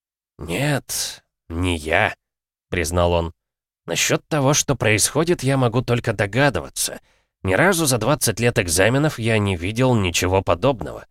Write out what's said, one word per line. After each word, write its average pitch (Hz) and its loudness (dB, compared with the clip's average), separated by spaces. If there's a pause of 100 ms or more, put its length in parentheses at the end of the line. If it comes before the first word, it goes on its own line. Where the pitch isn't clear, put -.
(380)
«Нет, - -4 (260)
не 87 0
я», — 82 0 (540)
признал 87 0
он. 85 -2 (540)
«Насчёт 156 -2
того, 147 2
что - 0
происходит, 139 0
я 135 0
могу 123 0
только 120 -2
догадываться. 101 -2 (420)
Ни 92 0
разу 165 2
за 127 2
двадцать 113 -2
лет 120 2
экзаменов 107 2
я 110 0
не 101 2
видел 110 0
ничего 92 2
подобного». 110 -2